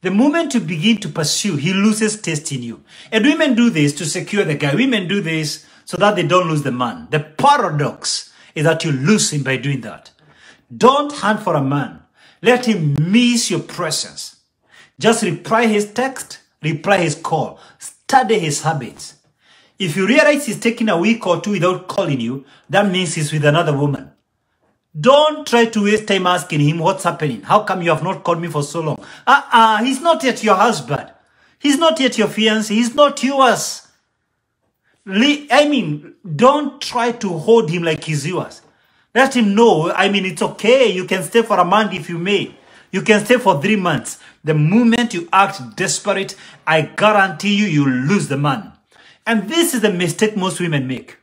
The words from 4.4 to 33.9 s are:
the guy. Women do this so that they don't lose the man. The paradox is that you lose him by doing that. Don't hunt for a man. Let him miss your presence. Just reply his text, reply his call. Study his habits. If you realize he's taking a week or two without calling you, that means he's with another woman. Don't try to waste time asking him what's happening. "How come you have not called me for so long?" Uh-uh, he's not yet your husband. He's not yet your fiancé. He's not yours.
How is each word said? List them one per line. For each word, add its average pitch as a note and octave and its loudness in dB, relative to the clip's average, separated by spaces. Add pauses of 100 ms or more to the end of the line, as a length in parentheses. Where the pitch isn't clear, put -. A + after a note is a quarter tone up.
the D#3 0
guy. C#3+ -2
Women A3 0
do G3 -2
this D#3+ -6 (180)
so - -10
that G3+ 2
they F3 -2
don't F3+ 2
lose D3+ -2
the C3 -4
man. A#2+ -6
The D3+ 0
paradox F3+ -2 (200)
is D#3 -4
that D#3+ 0
you E3 -2
lose D3 0
him D3 -4
by C3 -2
doing C3+ -4
that. - -16 (640)
Don't C#4+ 2
hunt G#3 -4
for E3+ -2
a C#3 0
man. C#3 -4 (400)
Let A#3+ 2
him D#3+ 0
miss A#3 2
your D#3+ -2
presence. - -8 (640)
Just G#3+ 2
reply A3 0
his G#3 0
text, - -6 (220)
reply D#3+ 0
his D#3+ 0
call. - -6 (200)
Study A3+ 0
his D#3 -4
habits. C#3+ -6 (640)
If F3 -4
you F#3+ 0
realize D4 4
he's F#3+ -8
taking A3+ -2
a E3+ 0
week G#3+ 0
or E3+ 0
two G#3 -6
without F3+ -2
calling D#3 -2
you, B2 -6 (240)
that G3+ 2
means F3+ -2
he's D#3 -6
with D3 -2
another D3+ 2
woman. C#3 -2 (840)
Don't C#4+ 4
try A#3 4
to A3 -2
waste G#3+ 0
time F#3+ 0
asking F3 0
him D#3+ 2
what's F#3+ 0
happening. D3+ -4
"How G#3 2
come F#3 -4
you E3+ 0
have C#3+ 0
not F3+ -6
called E3+ 0
me E3+ -8
for D3 -4
so E3+ -6
long?" D#3 -6 (240)
Uh-uh, A3+ 4
he's C4+ -2
not D#4+ 2
yet B3+ -2
your G#3 4
husband. D3+ -2 (480)
He's C#4 2
not D#4+ 2
yet C4 0
your G#3 2
fiancé. G#3+ 0
He's A3+ 0
not C#4+ 2
yours. B3+ 0 (1160)